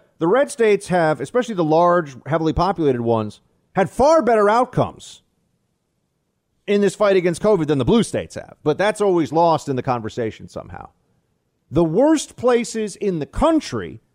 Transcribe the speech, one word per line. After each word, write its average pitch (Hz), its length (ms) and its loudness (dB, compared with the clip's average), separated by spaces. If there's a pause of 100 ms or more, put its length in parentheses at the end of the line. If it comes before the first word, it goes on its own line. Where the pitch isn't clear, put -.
(180)
The 165 100 -2
red 254 220 2
states 208 380 0
have, 160 320 0
especially 226 360 -4
the 175 80 0
large, 160 520 2 (100)
heavily 160 280 -2
populated 165 480 0
ones, 113 400 -2 (340)
had 185 140 0
far 311 340 2
better 214 260 2
outcomes 214 720 -2 (1400)
in 202 160 0
this 196 140 0
fight 196 220 2
against 175 240 -2
covid 202 260 2
than 147 120 0
the 123 60 0
blue 208 160 4
states 95 340 -6
have. - 280 -16
But 147 140 0
that's 208 240 0
always 175 320 0
lost 165 340 2
in 139 80 -4
the 123 80 -4
conversation 110 640 -6
somehow. - 420 -16 (800)
The 156 140 2
worst 262 540 0
places 226 580 -2
in 185 240 -4
the 139 60 -6
country 123 760 -2 (140)